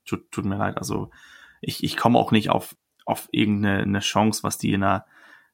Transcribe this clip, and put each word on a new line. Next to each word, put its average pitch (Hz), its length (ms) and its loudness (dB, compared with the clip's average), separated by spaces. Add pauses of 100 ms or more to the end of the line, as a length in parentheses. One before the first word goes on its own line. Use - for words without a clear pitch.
Tut, - 280 -8
tut 101 120 -6
mir 98 120 -2
leid, 101 200 -2
also 101 340 -6 (500)
ich, - 240 -6
ich - 120 -4
komme 120 220 4
auch - 140 2
nicht 110 180 4
auf, - 260 -2 (300)
auf - 240 -6
irgendeine, 104 520 2
eine 101 180 0
Chance, 107 420 0
was 104 160 -4
die 113 140 0
in 98 80 2
der, 95 260 0 (460)